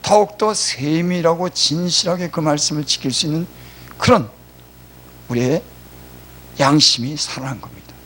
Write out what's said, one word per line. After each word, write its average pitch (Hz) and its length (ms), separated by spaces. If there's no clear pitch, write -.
더욱더 208 520
세밀하고 170 960
진실하게 175 800
그 170 100
말씀을 151 440
지킬 - 280
수 - 140
있는 156 200
그런 190 320
우리의 120 340
양심이 143 580
살아난 131 440
겁니다. - 340